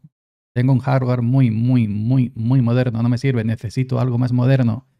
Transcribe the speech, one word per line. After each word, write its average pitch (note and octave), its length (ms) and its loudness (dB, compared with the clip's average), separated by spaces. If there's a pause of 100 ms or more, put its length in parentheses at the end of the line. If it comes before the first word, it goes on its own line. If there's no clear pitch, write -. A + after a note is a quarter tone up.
(540)
tengo B2+ 200 2
un B2 60 2
hardware B2 420 -2
muy, B2 280 2
muy, A#2 380 2
muy, A2+ 480 0
muy A#2+ 260 0
moderno. A#2 400 0
No A#2+ 60 0
me A#2+ 100 0
sirve. A#2+ 280 -2
Necesito A#2+ 560 -4
algo B2 160 -2
más B2 160 0
moderno. B2 520 0 (140)